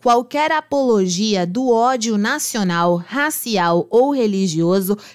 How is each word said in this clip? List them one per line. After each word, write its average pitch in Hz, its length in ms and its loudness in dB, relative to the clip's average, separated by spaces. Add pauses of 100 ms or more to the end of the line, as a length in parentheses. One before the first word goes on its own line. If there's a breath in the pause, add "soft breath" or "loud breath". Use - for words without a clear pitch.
qualquer 247 500 0
apologia 214 920 0
do 240 240 -2
ódio 233 480 0
nacional, 190 800 0
racial 190 920 -2
ou 262 260 2
religioso 190 840 0 (160 loud breath)